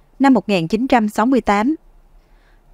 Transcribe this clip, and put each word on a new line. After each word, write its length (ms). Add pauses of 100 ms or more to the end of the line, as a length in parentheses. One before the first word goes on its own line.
(180)
năm 160
một 140
nghìn 200
chín 180
trăm 220
sáu 180
mươi 140
tám. 340 (1000)